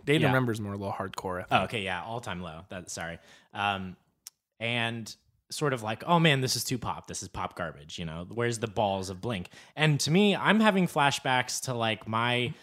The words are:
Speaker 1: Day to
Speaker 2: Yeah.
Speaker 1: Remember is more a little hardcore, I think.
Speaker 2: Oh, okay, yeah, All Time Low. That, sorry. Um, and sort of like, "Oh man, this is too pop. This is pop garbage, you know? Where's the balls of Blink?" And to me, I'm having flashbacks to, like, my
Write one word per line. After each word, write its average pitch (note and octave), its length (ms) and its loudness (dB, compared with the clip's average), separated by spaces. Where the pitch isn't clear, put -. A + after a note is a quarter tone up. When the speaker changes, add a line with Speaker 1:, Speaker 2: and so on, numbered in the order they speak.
Speaker 1:
Day C#3+ 140 2
to - 40 2
Speaker 2:
Yeah. - 40 4
Speaker 1:
Remember B2+ 240 2
is A2 100 -2
more G2+ 120 -6
a G2+ 40 -8
little G2 160 -6
hardcore, F#2+ 460 -6
I F#2 60 -6
think. A#2+ 160 4
Speaker 2:
Oh, F#2+ 40 0
okay, G#2 180 -4
yeah, F2+ 200 -4
All A2+ 180 -8
Time F#2 220 -8
Low. E2 280 -12
That, F2+ 200 -10
sorry. E2+ 280 -8
Um, G2 420 -4
and A#2 560 -4
sort D3 220 -2
of A#2 100 -4
like, G#2+ 240 -6
"Oh E3+ 140 4
man, D3 200 6
this B2+ 140 0
is A#2 100 -2
too B2+ 140 -2
pop. E2+ 280 -6
This - 160 -10
is F#2 60 -12
pop - 280 -8
garbage, D2+ 420 -10
you F2 60 -6
know? E2 240 -8
Where's A2+ 300 -2
the A2+ 100 -4
balls G2 420 0
of F#2 100 -10
Blink?" G#2+ 280 -6
And D3 240 4
to C#3 100 -2
me, G3 260 6
I'm E3+ 240 4
having G3 260 6
flashbacks C3+ 800 2
to, B2+ 100 -4
like, A2+ 340 -2
my A#2+ 440 0